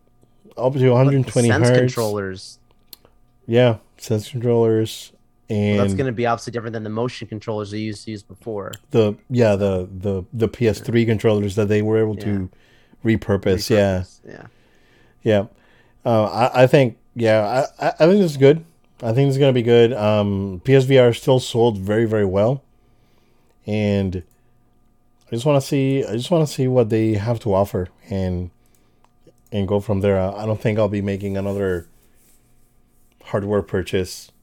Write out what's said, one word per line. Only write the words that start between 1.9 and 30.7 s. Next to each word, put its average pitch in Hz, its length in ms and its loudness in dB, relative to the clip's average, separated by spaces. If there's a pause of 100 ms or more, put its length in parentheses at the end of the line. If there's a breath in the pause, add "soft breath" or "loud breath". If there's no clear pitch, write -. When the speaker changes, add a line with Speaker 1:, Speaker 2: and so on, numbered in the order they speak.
Speaker 1:
Yeah, 117 320 4 (180)
sense 107 340 -4
controllers. 113 840 0 (380)
And 110 280 0
Speaker 2:
Well, 101 60 2
that's 98 120 0
gonna 131 160 -2
be 117 140 -4
obviously 117 260 -4
different 113 220 -8
than 110 100 -10
the 107 60 -10
motion 113 360 -6
controllers 107 460 -8
they 107 60 -8
used 107 260 -10
to 110 80 -12
use 101 100 -14
before. 101 500 -14 (200)
Speaker 1:
the, 104 240 2 (120)
yeah, 117 280 2
the, 95 360 -2
the, 95 400 -6
the 113 140 -2
P 113 220 -2
S 101 100 -2
three 117 260 0
controllers 104 520 0
that 107 100 0
they 107 160 0
were 110 160 0
able 110 200 -2
to 101 300 -6 (560 soft breath)
Speaker 2:
Yeah. 113 120 2
Speaker 1:
repurpose. 98 520 -2
Yeah. 98 340 2
Speaker 2:
Repurpose, - 220 -18
yeah. - 220 -20 (760 soft breath)
Speaker 1:
Yeah. 104 220 2 (600 soft breath)
Uh, 110 200 2
I, 117 360 2
I 131 60 8
think, 131 300 2 (180)
yeah, 110 500 2 (140)
I, - 60 -2
I, - 20 0
I 160 180 2
think 202 140 4
this 175 100 0
is 143 60 -8
good. 143 280 4 (380)
I 117 100 -2
think 139 160 2
it's 135 100 -2
gonna 139 140 4
be 123 100 2
good. 117 300 6
Um, 101 680 0
P 135 140 4
S 135 80 4
V 131 140 4
R 123 140 6
still 131 280 0
sold 117 380 0
very, 104 260 0
very 107 200 0
well. 104 380 0 (1040)
And 101 560 -2 (1040)
I - 80 -20
just 117 120 -4
wanna 143 140 4
see, 135 440 -2
I 95 80 -8
just 120 180 -6
wanna 160 160 2
see 135 220 -2
what 127 220 2
they 110 240 2
have 110 260 -4
to 101 140 -4
offer 95 340 0 (200)
and, 92 420 -4 (1000)
and 101 180 -4
go 101 120 0
from 101 200 -4
there. 98 200 2
I, 98 220 -4
I 110 40 -6
don't 107 140 -4
think 110 180 -2